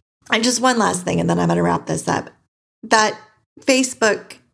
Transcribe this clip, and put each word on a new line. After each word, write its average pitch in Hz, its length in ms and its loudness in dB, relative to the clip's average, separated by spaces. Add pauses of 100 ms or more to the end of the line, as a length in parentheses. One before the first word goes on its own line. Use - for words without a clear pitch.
(320)
and 220 120 0
just 240 180 0
one 254 160 2
last 185 280 0
thing, 170 140 -2
and 170 100 0
then 170 100 0
I'm 170 80 0
gonna 170 160 0
wrap 170 240 -2
this 160 200 -6
up. - 220 -4 (540)
That 220 340 2 (440)
Facebook 254 720 0 (200)